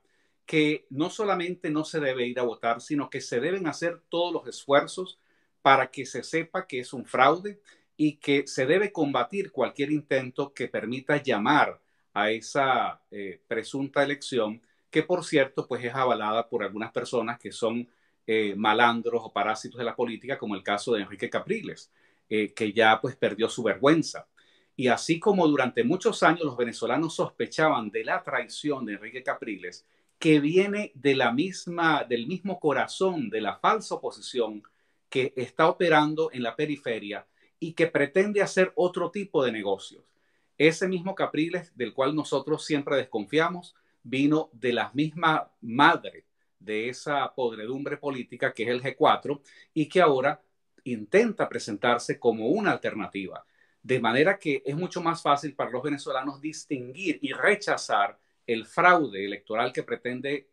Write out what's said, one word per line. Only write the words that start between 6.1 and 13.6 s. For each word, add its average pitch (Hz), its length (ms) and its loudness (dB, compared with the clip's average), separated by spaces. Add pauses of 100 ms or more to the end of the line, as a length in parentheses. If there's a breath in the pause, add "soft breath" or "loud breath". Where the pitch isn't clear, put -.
sepa 165 420 -4
que 127 140 -8
es 123 140 -10
un 120 120 -10
fraude 170 540 2 (380 soft breath)
y 151 160 2
que 143 340 0
se 135 180 -2
debe 196 260 2
combatir 143 600 -2
cualquier 139 400 -2
intento 143 640 -2
que 123 140 -6
permita 113 540 -2
llamar 117 580 2 (340)
a 104 180 0
esa, 113 680 0 (100)
eh, 98 340 -12
presunta 135 560 -2